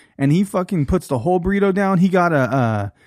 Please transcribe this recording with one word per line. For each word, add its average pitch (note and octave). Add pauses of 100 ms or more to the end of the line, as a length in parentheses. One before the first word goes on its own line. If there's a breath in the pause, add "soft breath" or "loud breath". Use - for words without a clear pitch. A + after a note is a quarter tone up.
(180 soft breath)
and C#3
he F#3
fucking F3+
puts F3+
the C3+
whole F3+
burrito G3
down. G3
He F#3
got F3
a, D3+
uh, A#2 (180 soft breath)